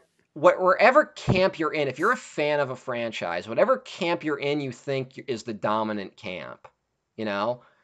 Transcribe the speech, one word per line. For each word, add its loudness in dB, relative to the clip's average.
wh-, 4
wherever 6
camp 0
you're -2
in, 0
if -6
you're 2
a -2
fan -2
of -2
a -8
franchise, -6
whatever 2
camp -4
you're -2
in, -2
you -6
think -6
is -6
the -6
dominant -2
camp, -12
you -6
know? -2